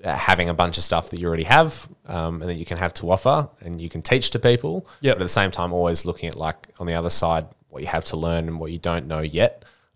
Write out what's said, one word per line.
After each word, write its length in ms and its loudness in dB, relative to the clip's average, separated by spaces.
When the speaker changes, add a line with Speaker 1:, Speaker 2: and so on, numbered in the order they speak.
Speaker 1:
having 440 4
a 60 0
bunch 220 2
of 60 -2
stuff 280 0
that 100 -8
you 80 -2
already 160 0
have, 440 4
um, 360 -4
and 80 -4
that 80 -6
you 60 -10
can 120 -6
have 180 -2
to 160 -4
offer 380 2
and 200 -10
you 80 -10
can 140 -10
teach 280 2
to 80 0
people, 480 2
Speaker 2:
Yep. 160 2
Speaker 1:
but 60 -2
at 20 0
the 40 0
same 240 2
time 200 -4
always 320 2
looking 240 -6
at, 60 -10
like, 340 -8
on 60 -6
the 80 -2
other 160 -2
side, 360 2
what 140 -14
you 60 -8
have 180 -2
to 100 -6
learn 320 -2
and 100 -6
what 140 -8
you 60 -8
don't 280 -4
know 140 -4
yet. 440 0